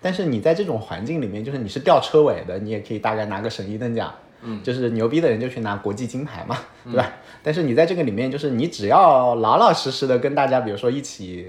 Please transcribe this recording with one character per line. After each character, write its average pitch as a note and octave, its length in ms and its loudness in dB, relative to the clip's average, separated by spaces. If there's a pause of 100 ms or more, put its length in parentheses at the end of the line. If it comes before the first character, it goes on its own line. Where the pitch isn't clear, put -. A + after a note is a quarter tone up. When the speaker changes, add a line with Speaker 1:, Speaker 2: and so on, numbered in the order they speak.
Speaker 1:
但 F#3 100 0
是 F3+ 140 -2
你 A#2+ 140 0
在 D#3+ 120 4
这 F#3+ 120 0
种 C3+ 140 -4
环 - 280 -8
境 D3+ 160 -4
里 A2+ 40 -4
面， G#2 160 -8
就 B2+ 80 -8
是 C#3+ 60 -6
你 A#2 100 -6
是 A#2 140 -6
吊 D#3+ 180 6
车 D3+ 260 4
尾 G#2 220 0
的， F2+ 120 -8
你 G#2+ 100 -8
也 G#2+ 120 -4
可 A#2 120 -10
以 A2 60 -4
大 A2 160 -2
概 G#2+ 100 -2
拿 G#2+ 160 -6
个 A2 80 -4
省 G#2+ 180 -8
一 G#2+ 120 -8
等 A#2+ 160 -4
奖。 F#2 180 -4 (300)
Speaker 2:
嗯。 A2 200 -10
Speaker 1:
就 B2 100 -2
是 B2 180 0
牛 A2+ 180 0
逼 D3+ 120 2
的 E3 100 2
人 A2 100 0
就 B2 80 -4
去 A#2+ 120 -10
拿 G#2 160 -4
国 G2 160 -6
际 A#2 140 -6
金 C3 180 -8
牌 G2 220 -12
嘛， C3 120 -6 (260)
Speaker 2:
嗯。 A#2+ 80 -12
Speaker 1:
对 B2 80 2
吧？ B2 120 -2 (300)
但 D3+ 120 -2
是 F3 80 0
你 B2+ 120 0
在 D#3+ 120 6
这 F#3 80 -2
个 F3 80 -2
里 B2 80 0
面， A#2+ 180 -2
就 C3 80 -6
是 D3 140 -4
你 A#2+ 160 0
只 G2+ 220 -4
要 C3 480 6
老 A2+ 200 4
老 G#3 160 6
实 - 160 -2
实 C3 160 -4
的 B2+ 140 2
跟 C#3 160 0
大 C#3 140 2
家， B2+ 120 2
比 A2+ 80 -4
如 G2 80 -4
说 A#2+ 140 0
一 C#3 100 -4
起 F2+ 480 -12